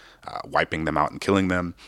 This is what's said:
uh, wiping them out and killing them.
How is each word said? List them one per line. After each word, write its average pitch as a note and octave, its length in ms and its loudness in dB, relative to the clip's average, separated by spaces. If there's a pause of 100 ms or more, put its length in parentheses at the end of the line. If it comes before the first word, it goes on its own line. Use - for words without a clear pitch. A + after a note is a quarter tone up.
(260)
uh, - 200 -8
wiping D#2+ 400 -2
them D#2 120 0
out D2 140 0
and - 80 -12
killing F#2+ 300 4
them. F2+ 260 -2 (120)